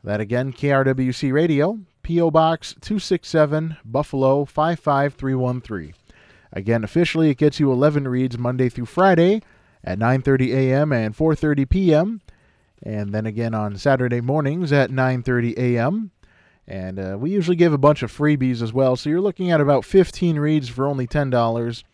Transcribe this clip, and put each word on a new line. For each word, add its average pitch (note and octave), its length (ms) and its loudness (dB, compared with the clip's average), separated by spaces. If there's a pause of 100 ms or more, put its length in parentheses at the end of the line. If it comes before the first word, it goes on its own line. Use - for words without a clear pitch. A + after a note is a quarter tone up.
That G#2 160 -4
again, A#2+ 320 -4
K C#3+ 200 -2
R C3+ 120 2
W C3 300 0
C C3+ 180 -4
Radio, D#3+ 480 2 (220)
P E3+ 180 -2
O E3 120 2
Box D#3+ 500 0
two G#3 180 -4
six - 300 -4
seven, D#3 560 0
Buffalo C3+ 580 0
five D#3 360 -2
five C#3 340 0
three C3 220 -4
one B2+ 260 -2
three. F2 320 -10 (580)
Again, A2 320 -2
officially, D#3+ 460 0
it C3+ 80 0
gets D3+ 240 2
you C#3 100 2
eleven C#3+ 360 0
reads B2+ 300 -2
Monday B2+ 300 0
through A#2+ 200 -6
Friday F#3 540 4 (440)
at F#2 140 -6
nine B2+ 220 2
thirty B2+ 320 2
A C3 280 2
M D3+ 100 0
and A2 240 -2
four D#3+ 180 0
thirty C#3+ 300 0
P F3+ 300 2
M, G3 260 0 (640)
and G#2 300 -6
then A2 120 -4
again A2+ 280 -4
on G#2 240 -6
Saturday B2 420 0
mornings D3 540 -2
at C3+ 180 2
nine B2+ 320 0
thirty A#2+ 340 -2
A A#2+ 240 0
M. F#3+ 300 -2 (580)
And, F#2+ 300 -8
uh, F#2+ 180 -6
we D3 140 -4
usually F3+ 240 0
give E3+ 160 4
a D3 60 2
bunch D3 260 4
of A2 80 -8
freebies C3 500 0
as A2+ 120 -4
well, B2+ 240 2
so - 120 -6
you're E3+ 120 0
looking F#3 300 -2
at D#3 100 4
about C#3 240 2
fifteen F3 520 2
reads D3 300 0
for B2 180 -4
only C3+ 220 -2
ten C#3+ 220 -2
dollars. A#2 640 -2